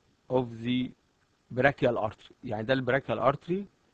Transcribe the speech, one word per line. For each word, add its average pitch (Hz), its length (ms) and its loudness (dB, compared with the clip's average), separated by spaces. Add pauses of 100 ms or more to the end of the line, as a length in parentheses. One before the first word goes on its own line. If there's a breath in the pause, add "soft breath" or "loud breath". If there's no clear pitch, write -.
(320)
of 127 120 2 (200)
the 123 260 0 (680)
brachial 127 400 2 (120)
artery. - 240 -14 (120)
يعني 110 180 -4
ده 123 120 0
ال 131 120 -2
brachial 123 480 2
artery، 185 300 -6 (300)